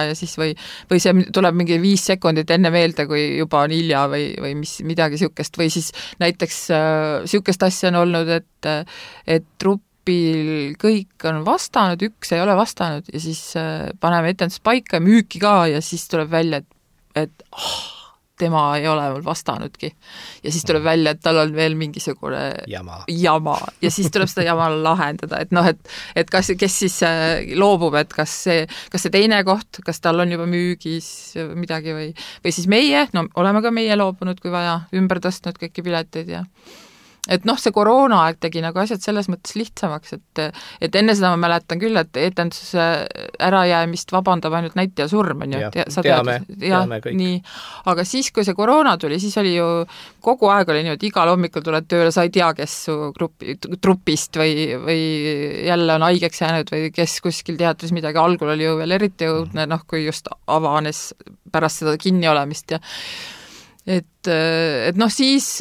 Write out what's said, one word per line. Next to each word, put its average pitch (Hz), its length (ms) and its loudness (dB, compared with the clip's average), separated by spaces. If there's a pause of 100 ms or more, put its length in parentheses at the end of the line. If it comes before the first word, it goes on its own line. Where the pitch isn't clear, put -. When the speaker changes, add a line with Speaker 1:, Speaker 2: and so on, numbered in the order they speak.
Speaker 1:
ja 151 100 -2
siis 165 240 -10
või, 156 140 0 (320)
või 180 180 4
see 185 300 6
tuleb 175 260 4
mingi 170 240 2
viis 196 240 4
sekundit 165 440 2
enne 170 200 6
meelde, 165 400 2
kui 151 140 0 (140)
juba 156 280 2
on 156 80 -2
hilja 160 320 2
või, 143 300 -2
või 139 180 -6
mis, 147 280 -8
midagi 156 360 0
siukest. - 400 -4
Või 170 120 2
siis 156 200 -4 (280)
näiteks, 175 500 -2
äh, 156 580 0
siukest 190 400 0
asja 185 240 0
on 175 140 4
olnud, 170 240 0
et, 165 420 -4
äh, 151 140 -2 (400)
et 160 240 0 (100)
trupil 160 1200 0
kõik 214 480 0
on 156 180 -2
vastanud, 196 580 0
üks - 300 -6
ei 165 80 2
ole 196 140 2
vastanud 175 560 -2
ja 151 100 -8
siis, 160 220 -8 (140)
äh, 156 320 -6 (100)
paneme 170 320 2
etendust 190 320 -4
paika 226 380 0
ja - 20 0
müüki 202 400 4
ka 202 240 6
ja 151 160 0
siis - 260 -8
tuleb 156 220 -2
välja, 160 320 0
et, - 140 -20 (400)
et, - 340 -6
ah, - 460 -10 (420)
tema 165 240 2 (160)
ei 147 100 -2
ole 156 220 2
mul 135 100 -6
vastanudki. 151 680 -6 (480)
Ja - 120 -8
siis 160 140 -4
tuleb 156 160 0
Speaker 2:
Mhm. 160 80 -2
Speaker 1:
välja, 160 220 2
et 151 100 -4
tal 165 160 2
on 156 160 2
veel 160 240 0
mingisugune 139 760 -6 (120)
Speaker 2:
Jama. 90 400 -14
Speaker 1:
jama. 160 520 2 (240)
Ja 185 80 2
siis 185 200 0
tuleb 190 180 -2
seda 175 180 -2
jama 165 300 2
<laughs> 156 120 0
lahendada, 156 520 -2
et 156 120 -6
noh, 175 140 4
et, 165 100 2 (400)
et 170 140 0
kas, 185 260 0
kes 190 220 0
siis, 185 240 0
äh, 165 420 0 (100)
loobub, 175 400 4
et 147 140 2
kas 156 220 -2 (140)
see, 165 220 2 (240)
kas 185 120 -4
see 175 80 -2
teine 202 340 4
koht, 190 400 -2
kas - 160 -6
tal 165 200 2
on 175 120 0
juba 170 140 -4
müügis 175 880 -4 (180)
midagi 160 380 -6
või, 156 220 -8 (280)
või 180 100 -2
siis 175 140 -4
meie, 285 460 4
no 170 220 0
oleme 196 260 2
ka 233 100 0
meie 220 260 0
loobunud, 185 440 -2
kui 175 100 -6
vaja, 175 300 -2 (140)
ümber 185 260 0
tõstnud 180 400 -6
kõiki 170 240 -10
pileteid 165 440 -6
ja 175 180 -8 (840)
et 185 160 0
noh, 220 120 2
see 226 140 0
koroonaaeg 208 680 4
tegi 165 200 -4
nagu 165 180 -4
asjad 208 220 -2
selles 208 300 -4
mõttes - 240 -8
lihtsamaks, 180 580 -6
et, - 280 -10 (420)
et 165 140 0
enne 214 180 4
seda 190 160 2
ma 170 160 2
mäletan 170 320 0
küll, 220 180 0
et 160 200 -2
etenduse 170 680 0 (520)
ärajäämist 180 720 2
vabandab 180 460 2
ainult 170 160 -4
näitleja 185 340 -2
surm, 170 380 0
on 135 80 -4
ju. 135 60 -2
Speaker 2:
Jah, 107 100 -4
Speaker 1:
Te-, - 180 -2
sa 175 140 -4
Speaker 2:
teame, 123 380 2
Speaker 1:
tead, - 260 -10
jah, 185 160 4
Speaker 2:
teame 120 180 -2
kõik. - 160 -4
Speaker 1:
nii. 180 240 0 (460)
Aga 180 180 2
siis, 262 280 -4
kui 208 120 2
see 190 100 0
koroona 233 440 4
tuli, 160 220 -2
siis 202 180 -4
oli 190 160 2
ju 170 120 2 (540)
kogu 220 300 4
aeg 196 180 4
oli 151 140 2
niimoodi, 165 260 -4
igal 175 220 4
hommikul 175 320 0
tuled 160 240 -2
tööle, 170 260 4
sa 175 140 4
ei 175 80 -2
tea, 175 200 4
kes - 300 -8
su 156 120 -2 (180)
grupi-, - 420 -6
t-, - 220 -10
trupist 180 580 0
või, 156 180 2 (220)
või 160 240 -2 (640)
jälle 170 300 2
on 160 80 2
haigeks 175 400 2
jäänud 160 320 -2
või 156 160 -2
kes - 300 -2
kuskil 170 360 -6
teatris 165 380 -2
midagi. 160 240 -4
Algul 165 340 2
oli 156 140 0
ju 160 100 2
veel 170 220 0
eriti 190 320 -2
õudne, 160 320 -2
Speaker 2:
Mhm. 151 80 -4
Speaker 1:
noh, 160 160 -4
kui 156 180 -4
just - 240 -6 (160)
avanes 151 680 0 (340)
pärast 160 360 -2
seda 156 140 0
kinniolemist 156 760 0
ja 160 80 -4 (1080)
et, 185 420 -4
et 160 680 0
noh, 226 140 4
siis, 269 360 2 (140)